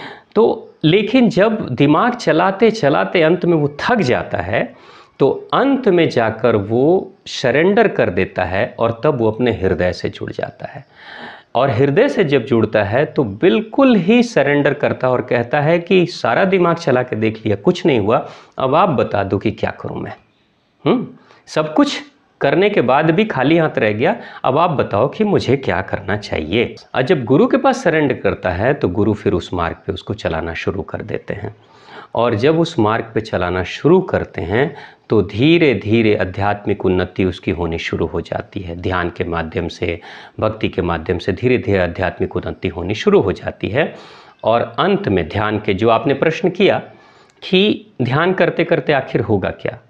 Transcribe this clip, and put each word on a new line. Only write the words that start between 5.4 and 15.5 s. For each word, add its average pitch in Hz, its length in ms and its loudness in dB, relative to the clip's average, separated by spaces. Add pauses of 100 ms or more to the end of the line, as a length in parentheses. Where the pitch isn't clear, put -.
अंत 247 360 2
में 175 200 4
जाकर 113 480 0
वो 117 560 0 (140)
सरेंडर 175 640 2
कर 110 220 0
देता 92 340 -2
है 95 340 -2
और 113 260 -2
तब 147 140 0
वो 113 120 2
अपने 117 220 0
हृदय 90 400 0
से - 160 -6
जुड़ - 240 -10
जाता - 340 -10
है। - 180 -18 (720)
और 131 160 2
हृदय 139 380 2
से 247 160 0
जब 139 200 2
जुड़ता 110 380 2
है 110 220 0
तो 156 200 -2
बिल्कुल 220 720 2
ही 208 260 4
सरेंडर 143 520 2
करता 120 320 -2
है 127 60 2
और 120 100 0
कहता 120 380 0